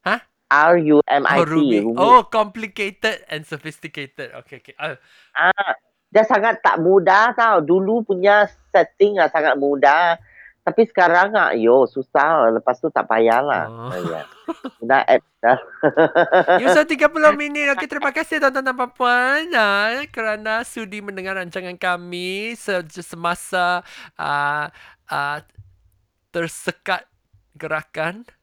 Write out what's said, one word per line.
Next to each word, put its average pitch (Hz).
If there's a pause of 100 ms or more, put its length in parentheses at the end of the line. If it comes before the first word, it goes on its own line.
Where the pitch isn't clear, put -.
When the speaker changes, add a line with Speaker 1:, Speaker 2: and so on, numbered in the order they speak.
Speaker 1:
Hah? 214 (280)
Speaker 2:
R 151
U 151
M 139
I -
T, 139
Speaker 1:
Oh, 165
Rumi. 147
Speaker 2:
rumit. 113
Speaker 1:
Oh, 233
complicated 214
and 151
sophisticated. 143
Okey, 127
okey. -
Ah. 151 (360)
Speaker 2:
Ah, 175 (360)
dia 214
sangat 220
tak -
mudah 190
tau. 226
Dulu 190
punya 202 (260)
setting 196
lah 175
sangat 151
mudah. 143 (440)
Tapi 196
sekarang 185
ah, 175
yo, 117
susah. 139
Lepas 113
tu -
tak 131
payahlah. 117
Speaker 1:
Oh. 117
Speaker 2:
Oh, 107
ya. 80 (560)
Guna 131
app - (140)
dah. 120 (540)
<laughs> 175
Speaker 1:
You, 254
so, 294
tiga 302
puluh 302
minit. 294
Okey, 277
terima 285
kasih 320
tuan-tuan 269
dan 262
puan-puan, 254
ah, 208 (200)
kerana 220
sudi 214
mendengar 190
rancangan 180
kami 180
se-, 185 (140)
semasa, 175 (340)
ah, 147 (380)
ah, 143 (880)
tersekat 170 (460)
gerakan. 160 (140)